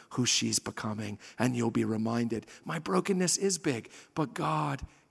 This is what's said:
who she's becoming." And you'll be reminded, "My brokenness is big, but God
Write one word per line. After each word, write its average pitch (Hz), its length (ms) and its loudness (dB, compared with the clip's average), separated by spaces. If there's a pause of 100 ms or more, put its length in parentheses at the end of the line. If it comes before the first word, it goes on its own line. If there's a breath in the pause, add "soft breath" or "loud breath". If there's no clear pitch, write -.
(120)
who 123 120 2
she's 113 320 2
becoming." 107 600 -6 (180 loud breath)
And 123 180 2
you'll 117 140 2
be 113 160 2
reminded, 113 640 0 (180 loud breath)
"My 160 140 -4
brokenness 185 580 2
is 190 220 0
big, 127 320 -2 (240 loud breath)
but 147 180 0
God 151 540 -2 (240 soft breath)